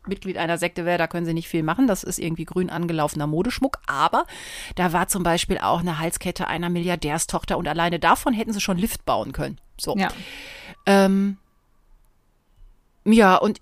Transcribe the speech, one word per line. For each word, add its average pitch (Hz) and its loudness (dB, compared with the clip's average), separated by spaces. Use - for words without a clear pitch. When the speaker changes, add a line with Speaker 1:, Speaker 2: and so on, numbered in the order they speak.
Speaker 1:
Mitglied 185 -6
einer 165 0
Sekte 175 -4
wäre, 175 2
da 165 0
können 170 -4
sie 165 -2
nicht 165 -4
viel 165 0
machen. 165 2
Das 185 2
ist - -6
irgendwie 165 -4
grün 180 -2
angelaufener 160 -2
Modeschmuck. 208 -2
Aber 170 2
da 180 0
war 175 2
zum 190 -2
Beispiel 175 0
auch 135 0
eine 165 -4
Halskette 175 -4
einer 170 -4
Milliardärstochter 170 -2
und 170 -4
alleine 170 0
davon 247 4
hätten 220 -2
sie 202 -4
schon 185 0
Lift - -2
bauen 110 -2
können. 139 -6
So. - -4
Speaker 2:
Ja. 190 0
Speaker 1:
Ähm, 196 4
ja, 208 8
und 214 0